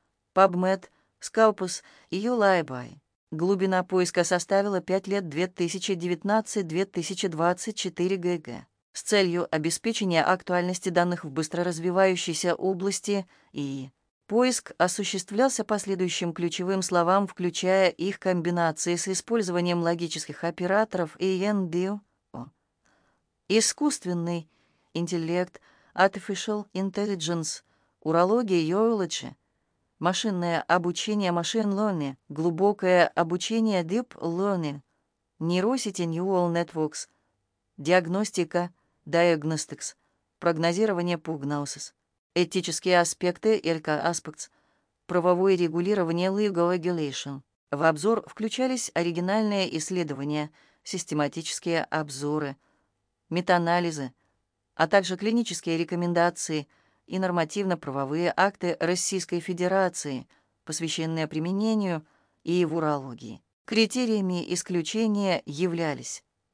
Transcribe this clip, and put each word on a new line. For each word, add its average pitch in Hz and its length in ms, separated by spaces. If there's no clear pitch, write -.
PubMed, 185 520
Scopus 214 600
и 190 160
Ulaibai. 185 760
Глубина 185 520
поиска 180 400
составила 196 560
пять 185 280
лет, 196 200
две 160 200
тысячи 180 480
девятнадцать 185 720
две 170 180
тысячи 185 420
двадцать 175 480
четыре 185 400
Г 175 220
Г. - 280
С - 100
целью 180 500
обеспечения 170 680
актуальности 180 680
данных 175 340
в 156 60
быстро 160 340
развивающейся 175 920
области 190 720
и 139 380
поиск 240 500
осуществлялся 196 880
по 214 120
следующим 180 560
ключевым 180 480
словам, 180 460
включая 185 600
их 190 300
комбинации 175 760
с 175 140
использованием 175 720
логических 165 640
операторов 180 760
и 185 240
Н 196 260
Д 185 300
О. - 120
Искусственный 175 1000
интеллект, 170 680
artificial 196 800
intelligence, 185 880
урология, 185 600
urology, 180 760
машинное 175 640
обучение, 180 680
machine 202 420
learning, 180 420
глубокое 175 800
обучение, 185 760
deep 208 360
learning, 170 600
нейросети, 185 640
neural 175 480
networks, 160 580
диагностика, 175 960
diagnostics, 160 880
прогнозирование, 175 800
prognosis. 147 720
Этические 180 640
аспекты, 180 600
Л 160 200
К 156 80
aspects, 156 600
правовое 180 480
регулирование, 175 760
legal 190 440
regulation. 156 680
В 143 140
обзор 165 460
включались 254 640
оригинальные 185 840
исследования, 151 760
систематические 160 1000
обзоры, 147 720
метаанализы, 170 840
а 160 120
также 185 300
клинические 202 600
рекомендации 170 920
и 185 100
нормативно-правовые 170 1160
акты 185 440
Российской 180 600
Федерации, 175 880
посвященные 160 640
применению 185 800
и 175 220
в 156 100
урологии. 135 640
Критериями 214 880
исключения 190 920
являлись 156 800